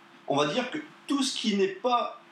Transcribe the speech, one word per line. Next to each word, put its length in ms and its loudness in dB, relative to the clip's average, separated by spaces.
On 100 0
va 100 4
dire 260 -2
que 60 -6
tout 160 0
ce 160 -2
qui 180 2
n'est 120 4
pas 520 0